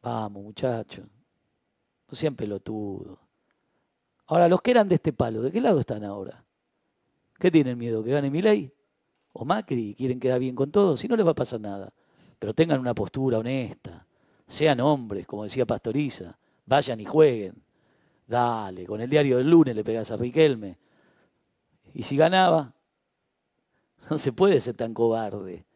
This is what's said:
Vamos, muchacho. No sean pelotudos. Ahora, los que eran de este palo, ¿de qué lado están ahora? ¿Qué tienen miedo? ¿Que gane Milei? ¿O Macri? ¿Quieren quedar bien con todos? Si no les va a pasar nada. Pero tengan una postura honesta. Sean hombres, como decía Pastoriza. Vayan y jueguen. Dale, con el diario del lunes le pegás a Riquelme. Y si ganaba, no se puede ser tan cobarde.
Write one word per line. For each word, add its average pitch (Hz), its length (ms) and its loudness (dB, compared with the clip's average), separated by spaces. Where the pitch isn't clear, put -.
Vamos, 107 400 -6
muchacho. 110 580 -6
No - 80 -16
sean 143 200 -2
pelotudos. 104 840 -8
Ahora, 170 200 4
los 180 140 4
que - 80 0
eran 233 180 4
de 180 80 4
este 151 180 -2
palo, 113 280 -2
¿de 135 100 -2
qué 214 100 -2
lado 214 180 4
están 107 240 -6
ahora? 101 400 -12
¿Qué 180 100 4
tienen 135 280 2
miedo? 113 260 -4
¿Que 120 80 -2
gane 143 180 0
Milei? 180 420 2
¿O - 100 -10
Macri? 131 520 -4
¿Quieren 127 240 -4
quedar 127 200 0
bien 127 160 -6
con 135 160 -2
todos? 190 280 2
Si 208 80 -8
no 247 80 0
les 214 100 2
va 165 60 4
a 156 40 0
pasar 117 240 -6
nada. 101 320 -10
Pero 107 160 -6
tengan 160 260 2
una 123 140 -2
postura 113 460 -2
honesta. 113 640 -8
Sean 147 320 0
hombres, 120 460 0
como 104 180 -10
decía 117 220 -2
Pastoriza. 117 720 -4
Vayan 131 340 0
y 104 60 -14
jueguen. 120 560 2
Dale, 110 580 -2
con 107 160 -8
el 123 80 -8
diario 143 280 4
del 131 120 2
lunes 151 260 8
le 107 80 -4
pegás 110 280 -4
a 113 40 -6
Riquelme. 120 640 0
Y 123 100 -12
si 139 120 -6
ganaba, 165 580 4
no 156 80 -4
se 139 140 -2
puede 180 280 4
ser 120 160 -6
tan 117 180 -6
cobarde. 104 720 -2